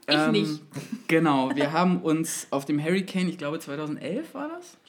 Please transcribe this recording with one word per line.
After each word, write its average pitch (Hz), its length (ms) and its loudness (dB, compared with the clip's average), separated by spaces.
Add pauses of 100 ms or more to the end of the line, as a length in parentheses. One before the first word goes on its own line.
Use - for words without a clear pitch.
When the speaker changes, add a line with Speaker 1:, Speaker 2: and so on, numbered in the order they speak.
Speaker 1:
Ich 147 80 4
Speaker 2:
Ähm, 156 160 4
Speaker 1:
nicht. 151 300 0 (440)
Speaker 2:
genau, 143 480 4
wir 143 180 0
haben 180 280 4
uns 160 500 -2
auf 139 140 -2
dem 147 180 0
Hurricane, 185 460 0
ich - 80 -6
glaube 151 220 -6
zweitausendelf 151 760 -6
war 285 160 -8
das, 349 300 -14 (100)